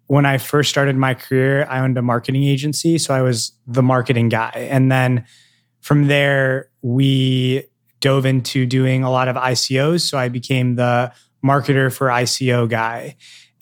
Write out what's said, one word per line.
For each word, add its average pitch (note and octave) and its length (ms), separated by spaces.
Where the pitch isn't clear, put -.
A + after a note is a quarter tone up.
when C#3+ 200
I C3+ 120
first C#3+ 320
started C#3 260
my C3 200
career, C3+ 520
I C3 120
owned C3 180
a B2 60
marketing B2 400
agency. D3 560
So D3 140
I C3 100
was A#2+ 300
the B2+ 180
marketing A#2+ 460
guy. A2+ 400
And C3 220
then B2+ 340
from D3 260
there, C#3 640
we C3 800
dove C3+ 260
into C3 400
doing C3 360
a C3 80
lot B2+ 200
of B2+ 80
I B2+ 160
C C3 260
Os. D#3+ 240
So - 140
I B2+ 100
became B2 480
the B2 380
marketer C3+ 500
for C3 200
I B2 140
C B2+ 260
O A#2+ 160
guy. A#2 480